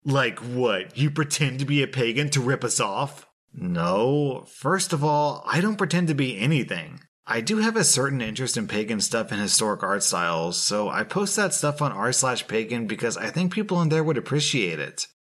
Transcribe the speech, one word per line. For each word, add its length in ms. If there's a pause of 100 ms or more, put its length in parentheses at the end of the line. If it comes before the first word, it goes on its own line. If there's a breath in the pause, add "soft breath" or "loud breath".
Like 340
what? 580
You 120
pretend 500
to 60
be 160
a 60
pagan 440
to 100
rip 220
us 160
off? 460 (280)
No. 1000
First 400
of 100
all, 440
I 140
don't 160
pretend 320
to 40
be 240
anything. 600 (260)
I 160
do 160
have 180
a 80
certain 380
interest 360
in 100
pagan 340
stuff 300
and 80
historic 440
art 200
styles, 560
so 300
I 140
post 320
that 180
stuff 280
on 100
r 200
slash 360
pagan 400
because 300
I 120
think 240
people 280
in 80
there 140
would 140
appreciate 640
it. 280 (180)